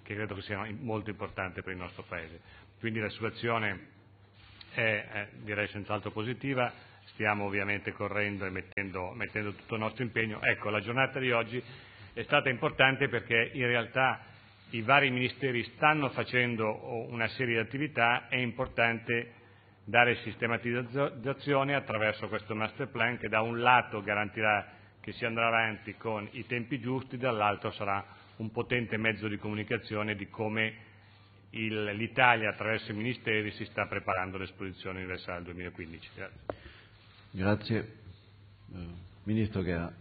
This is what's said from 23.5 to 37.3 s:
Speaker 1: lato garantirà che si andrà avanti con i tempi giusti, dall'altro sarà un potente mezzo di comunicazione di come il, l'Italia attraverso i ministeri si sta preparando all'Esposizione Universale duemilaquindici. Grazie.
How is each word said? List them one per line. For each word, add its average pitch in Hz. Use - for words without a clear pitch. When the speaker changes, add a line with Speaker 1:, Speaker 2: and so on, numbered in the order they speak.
Speaker 1:
lato 120
garantirà 104
che 107
si 120
andrà 117
avanti 113
con 107
i 117
tempi 120
giusti, 127
dall'altro 107
sarà 101
un 110
potente 120
mezzo 110
di 104
comunicazione 107
di 98
come 110
il, 110
l'Italia 113
attraverso 107
i 104
ministeri 107
si 107
sta 104
preparando 95
all'Esposizione 95
Universale 90
duemilaquindici. 87
Grazie. 95